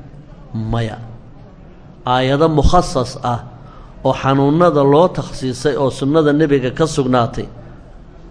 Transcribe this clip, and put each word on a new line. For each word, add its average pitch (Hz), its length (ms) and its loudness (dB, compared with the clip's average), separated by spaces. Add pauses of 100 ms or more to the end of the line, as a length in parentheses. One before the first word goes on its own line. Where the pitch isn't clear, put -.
(540)
Maya. 113 440 -4 (1080)
Aayado 131 420 2
mukhasas 143 720 2
ah 120 180 -4 (640)
oo 131 100 2
xanuunada 143 720 2
loo 147 240 4
takhsiisay 131 680 -4
oo 135 140 0
sunnada 147 420 2
nebiga 143 380 2
ka 160 160 0
sugnaatay, 127 600 0 (840)